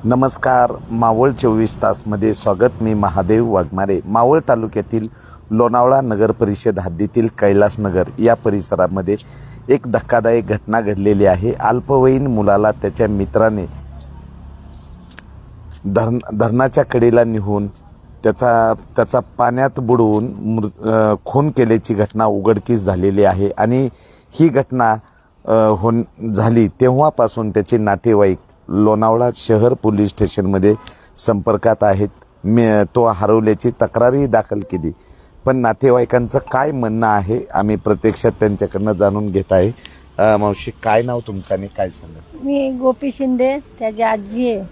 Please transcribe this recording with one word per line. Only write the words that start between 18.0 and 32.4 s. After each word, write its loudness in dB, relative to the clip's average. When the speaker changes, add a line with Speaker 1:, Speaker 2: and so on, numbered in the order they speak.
Speaker 1:
त्याचा, 2
त्याचा 0
पाण्यात 0
बुडवून 2
मृ-, -4
अ, 2
खून 0
केल्याची 0
घटना -2
उघडकीस 0
झालेली 0
आहे. 0
आणि 0
ही 6
घटना, 0
अ, -2
होन-, 0
झाली 2
तेव्हापासून 0
त्याचे 0
नातेवाईक 2
लोणावळा 2
शहर 2
पोलीस 0
स्टेशनमध्ये 0
संपर्कात 0
आहेत. 2